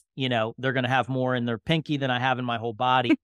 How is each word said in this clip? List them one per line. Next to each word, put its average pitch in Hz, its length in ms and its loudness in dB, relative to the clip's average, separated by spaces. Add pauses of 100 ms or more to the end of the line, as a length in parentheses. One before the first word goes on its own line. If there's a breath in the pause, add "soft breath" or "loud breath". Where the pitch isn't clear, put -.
(160)
You 131 140 -2
know, 113 280 0
they're 131 160 0
gonna 127 160 0
have 127 200 2
more 127 260 0
in 120 100 -2
their 120 120 -2
pinky 156 400 -2
than 135 140 -2
I 123 80 -2
have 127 200 0
in 127 60 -4
my 117 120 -2
whole 117 160 -6
body. 127 500 2